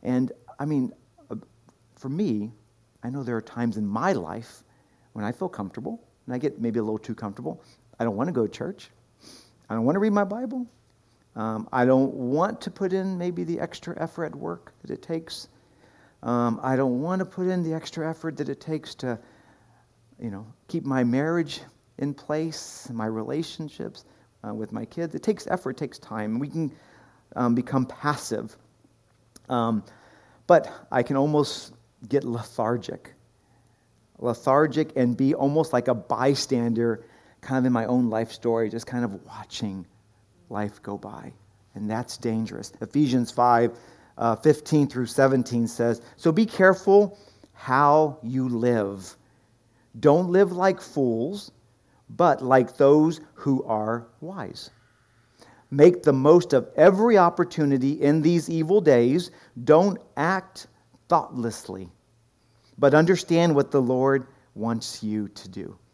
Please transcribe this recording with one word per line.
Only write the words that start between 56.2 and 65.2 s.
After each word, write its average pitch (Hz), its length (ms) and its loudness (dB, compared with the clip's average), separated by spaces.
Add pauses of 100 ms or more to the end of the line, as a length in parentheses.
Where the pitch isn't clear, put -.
of 123 220 2
every 202 420 6
opportunity 165 760 2
in 151 300 2
these 170 280 2
evil 165 300 2
days. 143 500 4 (340)
Don't 170 340 6 (180)
act 185 500 -4 (420)
thoughtlessly, 110 840 -2 (880)
but 139 160 6
understand 170 600 4
what 139 160 2
the 139 120 2
Lord 131 440 0 (280)
wants 113 480 -6
you 107 260 -4